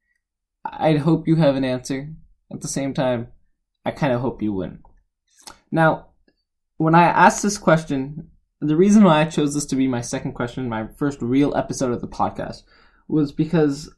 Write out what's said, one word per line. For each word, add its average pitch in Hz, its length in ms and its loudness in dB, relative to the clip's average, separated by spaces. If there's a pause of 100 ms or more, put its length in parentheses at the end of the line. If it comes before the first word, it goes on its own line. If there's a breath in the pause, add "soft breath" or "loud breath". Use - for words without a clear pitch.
(640)
I'd 151 340 0
hope 160 280 0
you 160 100 2
have 143 200 4
an 135 80 -2
answer. 135 500 -6 (380)
At - 80 -12
the 156 80 -12
same 135 260 -4
time, 123 340 -2 (560)
I 117 60 -4
kinda 123 280 0
hope 123 240 -6
you 107 100 -2
wouldn't. 92 300 -8 (880 loud breath)
Now, 160 380 2 (680)
when 160 180 2
I 170 100 8
asked 185 380 4
this 202 160 -2
question, 151 720 -2 (300)
the 151 160 0
reason 202 280 6
why 156 160 6
I 156 40 2
chose 147 300 -2
this 143 120 -4
to 135 100 -4
be 131 120 0
my 120 120 -2
second 127 320 -8
question, 127 360 -6
my 110 180 -6 (100)
first 143 240 -4
real 135 360 2
episode - 360 -4
of 107 80 -4
the - 80 -10
podcast, - 540 -6 (460 soft breath)
was 151 240 -2
because 156 640 -2